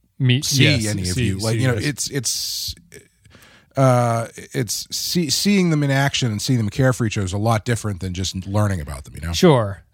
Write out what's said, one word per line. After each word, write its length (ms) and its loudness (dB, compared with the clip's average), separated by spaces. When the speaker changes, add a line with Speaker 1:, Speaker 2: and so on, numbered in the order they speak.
Speaker 1:
meet, 280 0
Speaker 2:
see 180 2
Speaker 1:
yes, 240 2
Speaker 2:
any 160 -4
of 60 -4
Speaker 1:
see, 180 -2
Speaker 2:
you." 100 -2
Like, 160 -2
Speaker 1:
see, 80 0
Speaker 2:
you 60 2
know, 80 2
Speaker 1:
yes. 100 -4
Speaker 2:
it's, 240 -6
it's, 640 -6
uh, 580 4
it's 600 -6
see-, 340 -2
seeing 400 2
them 140 2
in 80 2
action 400 2
and 100 -4
seeing 160 2
them 120 2
care 240 4
for 120 -2
each 120 -2
other 80 -2
is 80 -4
a 40 -2
lot 280 0
different 360 -4
than 120 -6
just 340 -6
learning 340 0
about 220 -10
them, 120 -20
you 60 -12
know? 120 -6
Speaker 1:
Sure. 500 4